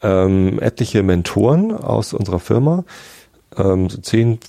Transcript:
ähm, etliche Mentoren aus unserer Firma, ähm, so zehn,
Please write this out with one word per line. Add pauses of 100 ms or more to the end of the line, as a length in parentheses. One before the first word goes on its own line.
ähm,
etliche
Mentoren
aus
unserer
Firma, (720)
ähm,
so
zehn,